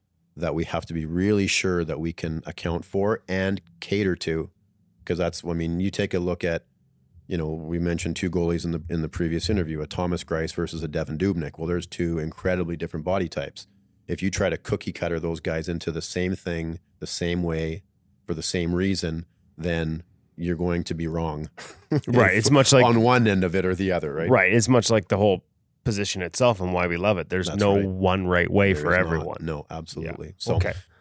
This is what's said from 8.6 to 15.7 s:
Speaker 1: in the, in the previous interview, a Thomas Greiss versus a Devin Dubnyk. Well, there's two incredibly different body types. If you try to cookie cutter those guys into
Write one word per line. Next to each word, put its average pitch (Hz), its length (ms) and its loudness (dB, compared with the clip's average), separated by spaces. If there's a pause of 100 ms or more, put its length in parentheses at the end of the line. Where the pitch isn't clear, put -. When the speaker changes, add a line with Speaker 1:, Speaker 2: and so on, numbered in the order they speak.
Speaker 1:
in 85 80 -4
the, 82 180 -6
in 82 120 -2
the 78 80 -4
previous 82 400 -2
interview, 80 320 -2
a 73 60 -8
Thomas 87 360 -4
Greiss 80 300 -4
versus 80 300 -6
a 80 40 -4
Devin 76 300 -6
Dubnyk. 82 400 -2
Well, 80 100 -6
there's 87 200 -4
two 85 320 -4
incredibly 85 580 -2
different 82 280 -8
body 90 220 0
types. - 400 -10 (400)
If - 140 -6
you 95 80 0
try 95 200 0
to 82 80 0
cookie - 360 -4
cutter 82 260 -4
those 82 200 -4
guys 80 280 -4
into 85 240 -4